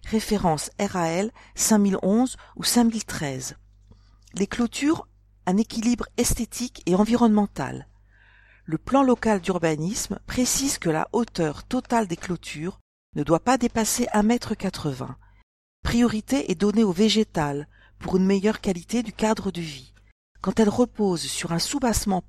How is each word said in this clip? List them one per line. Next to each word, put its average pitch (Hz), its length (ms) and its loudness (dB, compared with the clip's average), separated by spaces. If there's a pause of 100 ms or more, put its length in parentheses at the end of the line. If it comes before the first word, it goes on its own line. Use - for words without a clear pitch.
référence 190 760 0
R 202 180 -2
A 170 120 0
L 190 240 -2 (220)
cinq - 240 2
mille 202 240 4
onze 220 340 2 (200)
ou 175 80 -10
cinq 240 200 4
mille 226 200 0
treize. 131 520 -8 (760)
Les 202 120 -2
clôtures, 277 640 -2 (380)
un 180 100 2
équilibre 226 500 -2 (100)
esthétique - 680 -4
et 175 80 2
environnemental. 208 920 2 (760)
Le 160 140 -4
plan 269 240 2
local 220 380 2
d'urbanisme 165 840 -2
précise 269 520 -2
que 170 120 -2
la 156 220 -2
hauteur 175 520 -2
totale 240 420 -2
des 170 100 -6
clôtures - 640 -8 (340)
ne 147 80 -4
doit 160 180 4
pas 254 180 2
dépasser 233 540 0
un 208 100 4
mètre 220 320 0
quatre-vingts. 131 640 -6 (640)
Priorité 240 680 0
est 185 40 2
donnée 202 280 2
au 196 100 4
végétal 170 760 2 (300)
pour - 180 -2
une 185 80 4
meilleure 196 380 2
qualité 196 400 -2
du 220 100 -8
cadre 214 380 0
de 170 100 -10
vie. 143 320 -12 (480)
Quand 190 200 0
elle 208 100 6
repose 208 520 0
sur 156 300 -6
un 165 60 0
soubassement 214 720 -2